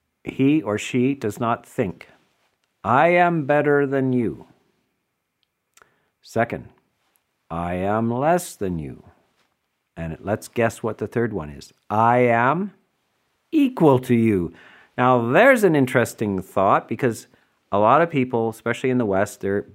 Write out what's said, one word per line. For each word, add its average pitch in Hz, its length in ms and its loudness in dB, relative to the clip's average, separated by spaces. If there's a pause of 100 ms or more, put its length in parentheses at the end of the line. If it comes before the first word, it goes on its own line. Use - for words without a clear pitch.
(240)
he 147 380 0
or 104 160 -4
she 131 360 -2
does 113 240 -6
not 117 280 -4
think, - 420 -6 (720)
"I 139 260 2
am 175 360 2
better 143 420 2
than 131 260 0
you." 117 340 -2 (1800)
Second, - 460 -4 (800)
"I 85 240 -6
am 107 360 -2
less 156 460 -2
than 90 220 -6
you." - 260 -12 (960)
And 80 220 -10
let's 104 260 -6
guess 113 340 -4
what 110 180 -8
the 107 100 -6
third 117 240 -4
one 78 180 -8
is. 69 220 -20 (180)
"I 117 280 2
am 123 540 2 (800)
equal 254 480 4
to 127 160 0
you." 104 380 2 (440)
Now, 123 360 2
there's 226 320 4
an 170 100 4
interesting 117 640 0
thought 104 460 0
because 117 400 -4 (460)
a 101 80 0
lot 123 200 4
of 170 80 0
people, 127 400 -2
especially 117 420 -4
in 123 80 0
the 120 60 0
West, 98 360 -2
they're 98 340 -4